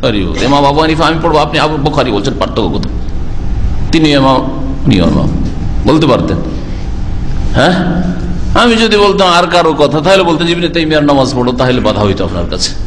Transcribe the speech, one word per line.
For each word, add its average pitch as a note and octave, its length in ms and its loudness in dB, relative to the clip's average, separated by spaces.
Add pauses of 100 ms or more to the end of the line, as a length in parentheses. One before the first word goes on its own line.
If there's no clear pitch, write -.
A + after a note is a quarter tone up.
আরে G2+ 160 0
ও, E2+ 100 -2 (100)
ইমাম C#3+ 200 2
আবু C#3+ 160 2
হানিফা D#3+ 260 0
আমি D#3+ 160 0
পড়বো, D#3 160 2
আপনি D3+ 200 -2
আবু D#3 180 0
বুখারী D3+ 340 -2
বলছেন, G2+ 280 -2
পার্থক্য G#2 300 -2
কোথায়? - 260 -4 (960)
তিনি D#3 200 2
ইমাম, C3+ 280 2 (460)
উনি A2 100 4
ইমাম, D2 480 0 (420)
বলতে D#3+ 200 2
পারতেন। A2+ 300 0 (1160)
হ্যাঁ, F3 480 0 (600)
আমি A#3 140 4
যদি A3 200 2
বলতাম G3 320 2
আর F3 180 2
কারো E3 260 2
কথা, D3 280 0
তাহলে F#3+ 220 4
বলতেন E3+ 260 0
ইবনে F3 200 -2
তাইমিয়ার D#3 360 0
নামাজ C#3 300 2
পড়ো, B2 180 0
তাহলে B2+ 280 0
বাধা G#2 200 -2
হইতো G2 240 0
আপনার F2+ 260 -4
কাছে। - 200 -4 (160)